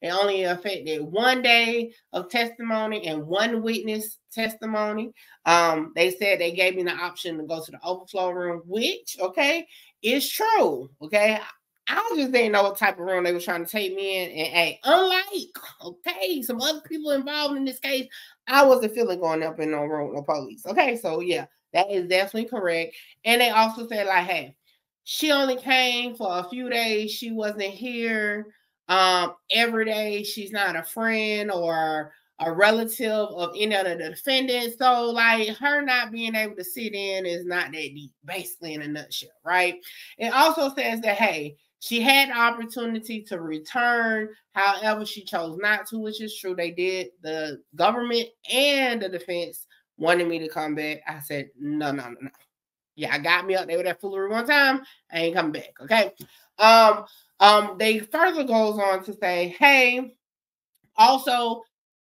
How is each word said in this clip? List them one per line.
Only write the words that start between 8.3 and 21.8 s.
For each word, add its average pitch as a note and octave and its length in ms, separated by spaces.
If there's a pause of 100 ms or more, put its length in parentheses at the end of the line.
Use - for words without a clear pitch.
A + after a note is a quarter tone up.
which, A#3+ 540
okay, D4 480 (360)
is C4 260
true, A#3 600 (120)
okay? G#3+ 360 (520)
I G4+ 260
just C4+ 160
didn't A#3 220
know G3+ 100
what G3+ 140
type F#3+ 200
of F3 80
room F3+ 200
they F3 80
were F3 80
trying E3+ 240
to - 60
take G3 220
me G3 300
in. E3+ 60
And, D#3 240
hey, E3 320
unlike, F#4 400 (580)
okay, F4+ 600
some A#3 180
other D4+ 200
people D4+ 300
involved C#4+ 460
in C4+ 80
this B3+ 140
case, C4+ 280 (400)
I C#4 160
wasn't B3 300
feeling G3 260
going D#3+ 240
up D#3+ 160
in D#3 120
no D3 120
room D3 300
with C#3 40
no C#3+ 60
police. C#3+ 420
Okay, A#3+ 300
so, E3+ 240
yeah, E3 280 (260)
that F#3+ 180